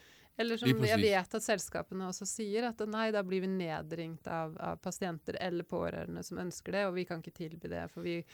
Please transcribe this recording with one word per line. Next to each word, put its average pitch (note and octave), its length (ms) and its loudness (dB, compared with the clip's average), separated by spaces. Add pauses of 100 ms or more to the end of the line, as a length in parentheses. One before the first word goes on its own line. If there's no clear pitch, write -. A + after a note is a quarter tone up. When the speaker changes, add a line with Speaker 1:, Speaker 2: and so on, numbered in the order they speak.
(400)
Speaker 1:
eller A#3 160 2
som A#3+ 120 4
Speaker 2:
Lige A3 180 6
Speaker 1:
jeg G#3+ 140 6
Speaker 2:
præcis. G#3+ 100 8
Speaker 1:
vet F#3 240 4
at A3 80 -2
selskapene F#3+ 640 -2
også F#3 180 -6
sier, G#3+ 440 0
at A3+ 200 -4
nei, A3 220 2
da G#3 120 4
blir F#3 180 2
vi F#3 80 2
nedringt E3 800 -2
av, D#3+ 320 -2
av E3+ 160 -2
pasienter F3 640 -4
eller F3 240 0
pårørende E3+ 580 -2
som F3 160 -8
ønsker F3+ 340 -6
det, G3 140 2
og F3+ 80 0
vi F3+ 100 0
kan E3+ 140 -4
ikke E3 160 -12
tilby E3 340 -8
det, E3+ 220 -4
for E3+ 120 -12
vi E3+ 320 -2